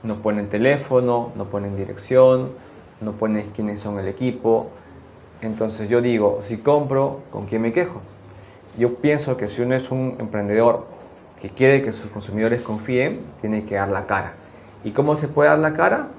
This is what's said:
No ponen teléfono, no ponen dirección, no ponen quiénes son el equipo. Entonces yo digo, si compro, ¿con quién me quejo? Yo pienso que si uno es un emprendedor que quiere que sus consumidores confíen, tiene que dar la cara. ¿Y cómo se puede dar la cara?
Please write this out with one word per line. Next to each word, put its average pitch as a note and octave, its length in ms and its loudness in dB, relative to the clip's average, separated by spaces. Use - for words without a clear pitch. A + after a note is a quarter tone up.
No G#2+ 200 -6
ponen G#2 260 0
teléfono, B2 880 2
no G#2 120 -8
ponen G2+ 280 -6
dirección, B2+ 760 4
no G#2+ 100 -6
ponen G#2+ 420 -2
quiénes G#2 280 -6
son G#2 180 -6
el F#2+ 80 -4
equipo. A2+ 640 0
Entonces A2 480 -4
yo A#2+ 100 4
digo, A2 400 2
si A2 200 -8
compro, C#3 600 2
¿con G#2 160 -10
quién A2 160 -2
me A#2 100 0
quejo? F3 260 -2
Yo A#2+ 180 2
pienso C#3+ 400 0
que G2+ 140 -6
si - 120 -6
uno B2+ 140 2
es C3 160 -4
un C3 280 -4
emprendedor G#2+ 680 2
que G2+ 80 -12
quiere C3+ 320 6
que A2+ 100 -4
sus G#2 200 -12
consumidores A2 500 -2
confíen, B2+ 580 -2
tiene G#2+ 240 -2
que G2+ 100 -6
dar G2 140 -2
la G2 160 -2
cara. F#2+ 260 -2
¿Y G#2+ 60 -4
cómo D3+ 260 2
se D3 100 -4
puede D3 220 4
dar D3+ 100 6
la D#3 140 2
cara? F#3+ 340 2